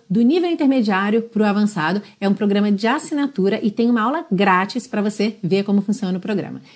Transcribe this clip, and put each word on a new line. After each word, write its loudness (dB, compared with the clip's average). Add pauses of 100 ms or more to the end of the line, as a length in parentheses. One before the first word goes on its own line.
(100)
do 2
nível 2
intermediário 2
pro -2
avançado. 0 (180)
É 0
um 2
programa 0
de 0
assinatura -2
e 0
tem 0
uma 2
aula -2
grátis 0
pra -4
você -2
ver 0
como 2
funciona -4
o -8
programa. -6 (160)